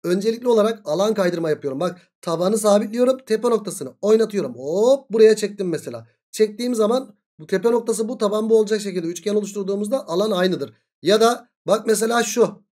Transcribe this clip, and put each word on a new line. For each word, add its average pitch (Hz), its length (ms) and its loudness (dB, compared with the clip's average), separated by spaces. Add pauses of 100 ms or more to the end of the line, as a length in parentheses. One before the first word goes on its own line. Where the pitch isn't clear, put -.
öncelikli 226 440 -2
olarak 220 360 2
alan 190 300 0
kaydırma 170 360 -2
yapıyorum. 143 300 -4
Bak 180 200 -6 (200)
tabanı 180 380 -2
sabitliyorum. 220 680 2
Tepe 220 240 0
noktasını 202 520 -4
oynatıyorum. 208 520 0
Hop 190 560 0
buraya 220 260 6
çektim 202 320 -6
mesela. 120 380 -8 (260)
Çektiğim 220 420 0
zaman 220 420 0 (220)
bu 151 80 -18
tepe 196 240 0
noktası 226 380 -2
bu, 254 100 -8
taban 214 320 -2
bu 220 80 6
olacak 214 220 0
şekilde 180 260 -6
üçgen 180 280 -6
oluşturduğumuzda 208 760 -4
alan 196 220 -2
aynıdır. 180 420 -2 (300)
Ya 196 180 4
da 240 280 2 (180)
bak 208 200 0
mesela 226 360 0
şu. 233 400 0 (120)